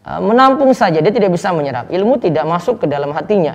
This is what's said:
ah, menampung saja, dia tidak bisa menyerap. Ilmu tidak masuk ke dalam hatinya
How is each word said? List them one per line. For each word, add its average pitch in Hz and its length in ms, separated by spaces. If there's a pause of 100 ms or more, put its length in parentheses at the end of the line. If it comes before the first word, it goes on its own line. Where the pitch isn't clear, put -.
ah, 156 240
menampung 262 480
saja, 170 320
dia 214 80
tidak 196 240
bisa 185 160
menyerap. 139 400
Ilmu 208 240
tidak 156 320
masuk 175 320
ke 165 80
dalam 143 240
hatinya 160 420